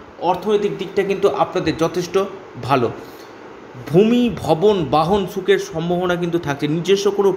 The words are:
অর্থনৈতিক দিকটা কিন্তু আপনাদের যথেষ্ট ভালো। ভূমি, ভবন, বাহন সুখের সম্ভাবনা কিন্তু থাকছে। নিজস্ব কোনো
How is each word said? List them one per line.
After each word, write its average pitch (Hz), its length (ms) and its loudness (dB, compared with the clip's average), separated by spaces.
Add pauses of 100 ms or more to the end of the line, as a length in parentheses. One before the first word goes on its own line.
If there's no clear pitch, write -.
(220)
অর্থনৈতিক 185 560 -2
দিকটা 185 260 -4
কিন্তু 190 240 0 (160)
আপনাদের 160 340 -2
যথেষ্ট 170 380 -2 (480)
ভালো। 123 240 4 (1000)
ভূমি, 220 340 6 (220)
ভবন, 165 320 4 (100)
বাহন 156 360 2 (120)
সুখের 190 260 0
সম্ভাবনা 175 560 -2
কিন্তু 170 240 -2
থাকছে। 143 280 -4
নিজস্ব 180 440 2
কোনো 196 260 2